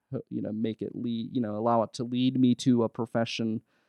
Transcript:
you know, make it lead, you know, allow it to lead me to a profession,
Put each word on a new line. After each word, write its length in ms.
you 100
know, 120
make 280
it 140
lead, 400
you 80
know, 120
allow 280
it 100
to 120
lead 360
me 140
to 300
a 40
profession, 720